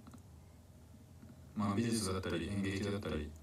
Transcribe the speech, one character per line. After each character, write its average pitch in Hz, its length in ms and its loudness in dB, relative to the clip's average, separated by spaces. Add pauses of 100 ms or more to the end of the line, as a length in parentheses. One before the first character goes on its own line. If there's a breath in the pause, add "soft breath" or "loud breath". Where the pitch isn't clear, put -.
(1600)
ま 101 140 4
あ、 98 40 4
美 117 80 6
術 107 300 4
だ 92 60 2
っ - 20 -2
た - 80 0
り 85 180 2
演 101 140 2
劇 98 240 2
だ 101 120 2
っ - 40 0
た - 80 -2
り 76 200 0 (140)